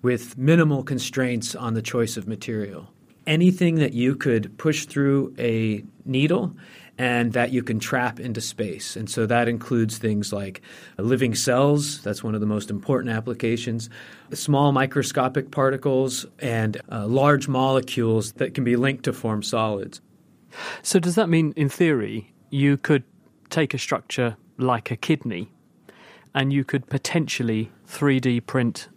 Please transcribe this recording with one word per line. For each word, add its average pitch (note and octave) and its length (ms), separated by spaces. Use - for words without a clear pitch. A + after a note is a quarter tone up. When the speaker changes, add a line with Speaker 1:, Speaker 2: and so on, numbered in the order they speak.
Speaker 1:
with B2 360
minimal D3+ 460
constraints B2 720
on A#2 180
the A2+ 80
choice A#2 340
of G#2 120
material. G#2 600
Anything F3 500
that D3+ 160
you B2 220
could A2+ 420
push D3+ 280
through C#3 520
a A2+ 460
needle D3+ 500
and A#2+ 340
that B2 200
you A#2+ 100
can A2+ 180
trap B2 400
into A2+ 200
space. - 560
And G#2 120
so A2+ 160
that A#2+ 240
includes A#2 480
things G#2 340
like G2 300
living A#2 360
cells. C#3+ 680
That's G#2 200
one A2 120
of G#2+ 60
the G#2+ 60
most G#2 240
important A2+ 440
applications. A#2 760
Small C#3+ 380
microscopic C3+ 800
particles C3+ 760
and, A2+ 400
uh, G#2 160
large C#3 420
molecules B2+ 840
that - 200
can C#3 100
be A#2+ 140
linked C3 280
to C3 80
form G#2+ 300
solids. G#2+ 600
Speaker 2:
So - 160
does F3 160
that G3+ 160
mean, E3 260
in D3 140
theory, A2 640
you C#3 260
could C#3 280
take D#3 240
a C3+ 60
structure - 580
like B2+ 320
a A#2+ 60
kidney A2 540
and C3+ 180
you C#3 100
could C3 260
potentially A#2 840
three C#3 340
D A#2+ 200
print - 560